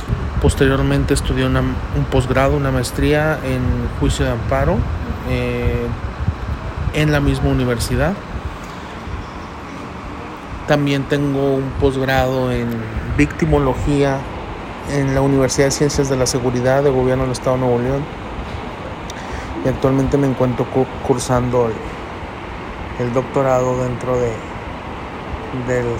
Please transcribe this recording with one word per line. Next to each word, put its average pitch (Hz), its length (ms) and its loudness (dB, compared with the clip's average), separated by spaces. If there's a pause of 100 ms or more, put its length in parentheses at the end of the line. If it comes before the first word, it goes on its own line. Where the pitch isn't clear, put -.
(420)
Posteriormente 139 720 4
estudié 135 320 2
una, 131 140 2
un 131 500 0
posgrado, 131 460 2
una 139 160 2
maestría 143 720 2
en 131 160 0 (400)
juicio 135 240 2
de 131 80 0
amparo, 135 460 2 (520)
eh, 120 560 0 (1080)
en 151 180 4
la 147 80 4
misma 139 300 2
universidad. 127 640 2 (2500)
También 143 380 2
tengo 139 520 2
un 135 160 0 (100)
posgrado 131 720 2
en 120 160 0 (480)
victimología 143 1000 2 (720)
en 135 200 2
la 135 60 2
Universidad 135 460 4
de 139 60 4
Ciencias 143 380 2
de 135 60 2
la 127 100 2
Seguridad 127 580 2
de 147 60 6
Gobierno 131 340 4
del 127 100 0
Estado 127 240 0
de 131 60 0
Nuevo 123 160 4
León. 139 400 -2 (1400)
Y - 60 0
actualmente 135 500 2
me 143 80 4
encuentro 127 460 2
cu-, 131 160 2 (180)
cursando 123 640 2
el, - 1400 -8
el 120 60 -2
doctorado 127 720 2
dentro 123 340 -2
de, 120 140 0 (1400)
del 123 180 0 (140)